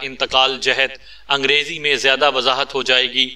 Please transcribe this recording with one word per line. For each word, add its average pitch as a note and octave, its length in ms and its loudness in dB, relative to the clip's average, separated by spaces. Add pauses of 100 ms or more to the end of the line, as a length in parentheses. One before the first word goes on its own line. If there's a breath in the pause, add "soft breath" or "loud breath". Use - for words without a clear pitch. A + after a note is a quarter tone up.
इंतकाल C3 540 0
जहत, C3 420 -2 (300 loud breath)
अंग्रेजी C#3+ 500 0
में D3 180 0
ज्यादा C3+ 320 4
वजाहत C3 440 0
हो C3+ 100 -2
जाएगी, B2+ 520 0